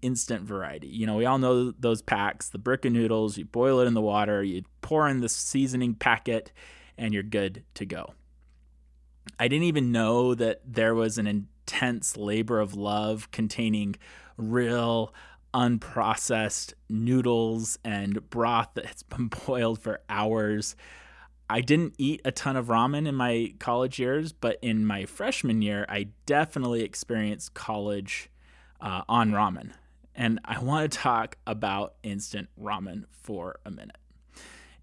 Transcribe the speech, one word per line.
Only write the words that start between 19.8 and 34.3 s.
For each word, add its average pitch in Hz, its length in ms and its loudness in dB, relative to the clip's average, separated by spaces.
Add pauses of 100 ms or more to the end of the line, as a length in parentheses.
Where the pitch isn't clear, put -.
for 110 260 -6
hours. 107 680 0 (800)
I 117 80 2
didn't 147 380 4
eat 143 260 0
a - 60 0
ton 135 240 -2
of 123 100 0
ramen 131 420 2
in 139 60 -2
my 120 460 0
college 127 400 0
years, 143 340 0
but - 300 -2
in 110 240 2
my 98 180 -2
freshman 131 560 -2
year, 104 260 0
I 101 200 -4 (180)
definitely 139 560 2
experienced 107 720 -4
college, 101 800 -6 (500)
uh, 95 260 -6
on 113 260 6
ramen. 92 400 0 (420)
And 117 300 0
I 113 120 -4
wanna 151 300 0
talk 120 580 0
about 104 560 -2
instant 101 480 -8 (100)
ramen 101 520 -6
for 92 560 -10
a - 20 -12
minute. - 300 -16 (840)